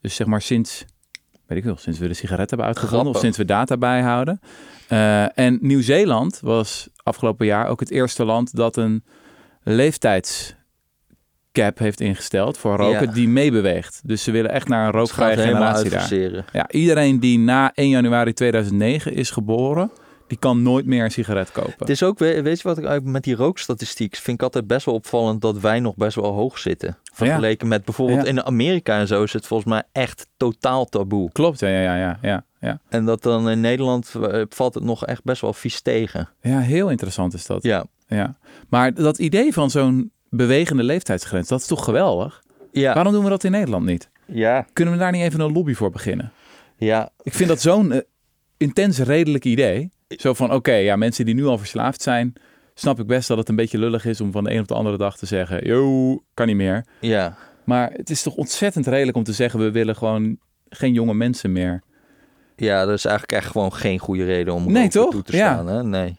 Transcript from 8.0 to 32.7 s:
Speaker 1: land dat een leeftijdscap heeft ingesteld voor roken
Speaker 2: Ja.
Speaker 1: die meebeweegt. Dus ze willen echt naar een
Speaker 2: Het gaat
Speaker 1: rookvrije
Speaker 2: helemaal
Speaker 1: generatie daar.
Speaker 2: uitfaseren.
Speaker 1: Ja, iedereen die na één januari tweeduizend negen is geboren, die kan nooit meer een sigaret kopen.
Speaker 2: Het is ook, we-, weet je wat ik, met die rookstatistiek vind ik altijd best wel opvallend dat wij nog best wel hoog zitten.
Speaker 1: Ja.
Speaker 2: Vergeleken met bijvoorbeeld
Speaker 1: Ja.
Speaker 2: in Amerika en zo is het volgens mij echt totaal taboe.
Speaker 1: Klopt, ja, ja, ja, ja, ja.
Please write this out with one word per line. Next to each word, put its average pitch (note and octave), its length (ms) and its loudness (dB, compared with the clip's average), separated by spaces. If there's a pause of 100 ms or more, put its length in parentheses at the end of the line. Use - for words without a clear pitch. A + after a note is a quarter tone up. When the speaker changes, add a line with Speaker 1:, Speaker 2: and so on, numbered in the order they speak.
Speaker 1:
land A#2 320 0
dat A#2 200 0
een A2 280 0 (580)
leeftijdscap A2+ 960 0 (1200)
heeft G#2 220 -2
ingesteld G2+ 580 -2
voor G2+ 180 -2
roken G#2+ 300 2
Speaker 2:
Ja. A2+ 60 -2
Speaker 1:
die A#2 160 2
meebeweegt. A2+ 760 0
Dus A2 180 -4
ze - 80 -4
willen A2 200 0
echt - 180 -4
naar A#2+ 100 2
een A2 80 2
Speaker 2:
Het G#2+ 80 0
gaat A2 60 2 (180)
Speaker 1:
rookvrije A2 220 2
Speaker 2:
helemaal A2 200 2
Speaker 1:
generatie G#2+ 300 2
daar. F#2 100 -2
Speaker 2:
uitfaseren. F#2 520 -2
Speaker 1:
Ja, - 180 -4
iedereen D3 500 4
die B2 180 4
na B2+ 360 4
één C#3+ 140 2
januari A#2+ 440 2
tweeduizend A2 460 0
negen B2 340 0
is C3 180 -4
geboren, B2+ 600 0 (360)
die A#2 120 -8
kan A#2+ 240 2
nooit B2+ 240 2
meer B2 180 2
een A2 60 0
sigaret G2+ 420 -2
kopen. - 260 -6
Speaker 2:
Het - 100 -8
is C#3+ 140 0
ook, F#3+ 160 0
we-, D#3+ 240 2
weet D#3+ 180 0
je - 80 -6
wat E3 100 -2
ik, D3 240 -2
met C3 220 -4
die C3 100 0
rookstatistiek A#2 840 -4
vind B2 200 -4
ik - 60 -4
altijd B2+ 240 -2
best A#2+ 200 -2
wel B2+ 80 0
opvallend A2+ 460 -2
dat G#2 200 -2
wij A2 200 2
nog A#2 160 -2
best G#2+ 200 -2
wel G#2 160 -2
hoog G#2+ 260 -2
zitten. F2+ 300 -4
Speaker 1:
Ja. - 240 -14
Speaker 2:
Vergeleken A2+ 560 0
met G#2+ 160 0
bijvoorbeeld B2+ 380 0
Speaker 1:
Ja. C3+ 60 0
Speaker 2:
in C3 160 0
Amerika C3 540 0
en G#2 80 2
zo G2+ 160 2
is G#2 100 -2
het A2 140 -6
volgens A2+ 240 -2
mij A2 120 0 (100)
echt - 340 -4 (100)
totaal B2+ 480 0
taboe. G2 480 -2
Speaker 1:
Klopt, D3+ 280 0
ja, G2+ 80 0
ja, F#2 280 0
ja, F2+ 260 -4
ja, G2+ 220 -2 (160)
ja. - 180 -6 (100)